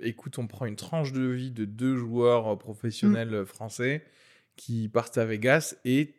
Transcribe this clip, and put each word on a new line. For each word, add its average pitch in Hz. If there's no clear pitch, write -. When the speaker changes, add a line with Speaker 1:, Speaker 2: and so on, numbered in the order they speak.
Speaker 1:
écoute, -
on 123
prend 123
une 104
tranche 147
de 131
vie 127
de 113
deux 120
joueurs, 120
euh, -
professionnels, 113
Speaker 2:
Mm. -
Speaker 1:
euh, 101
français 123
qui 113
partent 117
à 117
Vegas 120
et 139